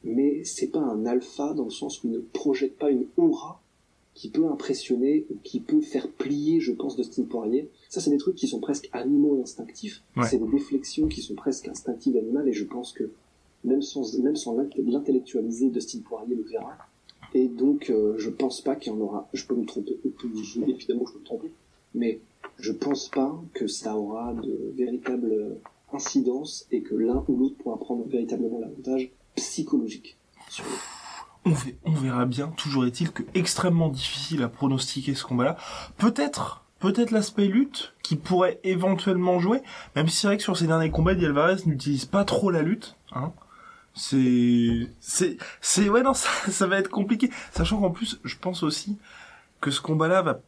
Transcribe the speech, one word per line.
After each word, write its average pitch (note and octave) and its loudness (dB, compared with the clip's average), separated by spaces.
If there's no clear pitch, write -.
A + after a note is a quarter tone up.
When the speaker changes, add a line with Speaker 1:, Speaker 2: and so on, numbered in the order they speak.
Speaker 1:
Mais C#3+ 2
c'est - -4
pas D#3+ -2
un A2+ -2
alpha B2+ -2
dans C#3+ -2
le A2+ -6
sens - -10
où A#2 -2
il A2+ -2
ne A2+ -4
projette - -2
pas D3 2
une B2 2
aura - 2
qui - -14
peut D#3+ 2
impressionner C#3 0
ou - -8
qui - -6
peut D3+ 2
faire C#3 -4
plier, D3 0
je B2+ 0
pense, C3 -4
Dustin A#2+ -2
Poirier. A#2+ -2
Ça, - -6
c'est D#3 2
des C#3+ 4
trucs F#3 0
qui - -4
sont A2+ -4
presque - -4
animaux C#3+ 4
et - -2
instinctifs. - -12
Speaker 2:
Ouais. A#2+ 2
Speaker 1:
C'est B2 2
des A2 0
déflexions C#3+ 0
qui - -6
sont G#2+ -10
presque - -4
instinctives - -2
et - 6
animales, B2+ 0
et A2+ 0
je G#2 -2
pense B2 -10
que A2 -6
même C3 2
sans, C#3 -6
même C#3+ 2
sans A#2+ -4
l'int-, C#3+ 0
l'intellectualiser, B2 0
Dustin A#2 -6
Poirier A#2 -6
le A2 -4
verra. A2+ -8
Et C3 4
donc, C3 2
euh, G#2+ 4
je A2 -4
pense - -2
pas C#3 -2
qu'il A2+ -6
y - -4
en A2 -2
aura, G#2 -4
je C3 -6
peux C3+ -2
me A#2+ 0
tromper, - -6
je, A2+ -6
évidemment A#2+ -2
je - -14
peux G#2 -20
me G2+ -20
tromper, - -8
mais A#2 -2
je - -6
pense C3 -2
pas C#3+ -2
que A2+ -4
ça G#2+ -6
aura A2 -6
de - -6
véritable A#2+ -2
incidence C3+ -2
et A2 0
que - -6
l'un A#2+ 2
ou C3 2
l'autre C3+ 2
pourra A2+ -6
prendre A#2+ -4
véritablement A#2 -2
l'avantage B2+ -4
psychologique - -4
sur - -12
l'autre. - -10
Speaker 2:
On F#3 6
ve-, C3 0
on E3 0
verra C3 2
bien. C3 -2
Toujours C#3 0
est-il B2 0
que - -6
extrêmement E3+ 2
difficile C#3 -4
à A#2+ 2
pronostiquer C3+ 0
ce - -6
combat-là. C3 2
Peut-être, A#3+ 0
peut-être A3+ 2
l'aspect G#3 2
lutte B3+ 2
qui - 0
pourrait F3+ 2
éventuellement F3+ 4
jouer, G#3 4
même D#3 4
si E3 2
c'est - 2
vrai G3+ 4
que G#3 -4
sur F#3 0
ces E3+ 2
derniers D#3+ 4
combats, E3+ 4
Eddie F3 4
Alvarez D#3 4
n'utilise C#3+ 0
pas G3+ 2
trop G3 2
la E3+ 2
lutte, G3 -2
hein. C#3 -6
C'est, A#2+ 4
c'est, - 0
c'est, G3+ 4
ouais, A#3 6
non, F#3+ 4
<laughs> - -
ça, - 0
ça F#3+ 2
va F#3+ 2
être G3 0
compliqué. A3 2
Sachant E3+ 0
qu'en F#3+ 4
plus, - -6
je B2 -8
pense F3+ -6
aussi E3 -2
que C#3+ 0
ce B2+ -2
combat-là D#3+ 2
va D3+ 0